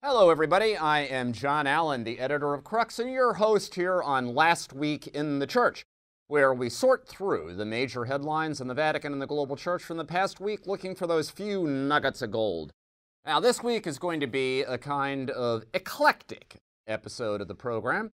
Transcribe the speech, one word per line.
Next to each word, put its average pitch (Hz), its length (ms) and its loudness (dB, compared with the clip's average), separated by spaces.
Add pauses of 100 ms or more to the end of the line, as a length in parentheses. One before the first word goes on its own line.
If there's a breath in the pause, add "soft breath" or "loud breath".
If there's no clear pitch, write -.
Hello, 233 260 8
everybody. 175 480 4
I 151 220 4
am 127 340 -2
John 143 320 0
Allen, 143 380 2
the 113 160 -6
editor 143 340 0
of 139 100 -6
Crux, 226 360 -2
and 240 120 -4
your 254 220 2
host 202 400 2
here 180 300 0
on 127 320 0
Last 165 360 4
Week 143 360 -4
in 143 320 -4
the 139 80 -2
Church, - 380 0 (420)
where 139 260 4
we 123 160 -2
sort 254 380 2
through 92 480 -4
the 104 100 -4
major 120 400 -4
headlines 147 560 -4
in 123 60 -6
the 123 80 -6
Vatican 151 360 0
and 139 80 -6
the 135 60 -4
global 143 300 -4
church 175 260 -4
from 165 160 -10
the 160 80 -8
past 185 340 -2
week, 202 280 -6
looking 185 260 -6
for 175 140 -6
those 160 240 0
few 196 340 -4
nuggets 139 560 0
of 117 80 -6
gold. 95 420 -2 (540)
Now, 160 140 2
this 240 240 2
week 226 240 -2
is 165 100 -6
going 170 220 -2
to 143 80 0
be 131 340 0
a 127 160 -4
kind 139 540 -4
of 117 420 -2
eclectic - 840 -2 (280)
episode 110 560 -4
of 98 60 -8
the 101 80 -10
program. 127 600 -4